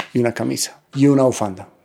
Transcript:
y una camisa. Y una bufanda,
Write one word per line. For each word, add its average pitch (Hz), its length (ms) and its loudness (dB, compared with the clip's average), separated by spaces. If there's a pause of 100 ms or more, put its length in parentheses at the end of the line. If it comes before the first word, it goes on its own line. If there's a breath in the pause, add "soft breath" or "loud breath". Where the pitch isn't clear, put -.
(140)
y 127 60 0
una 117 140 0
camisa. 127 460 -6 (160)
Y 139 120 4
una 139 160 4
bufanda, 101 440 -2 (180)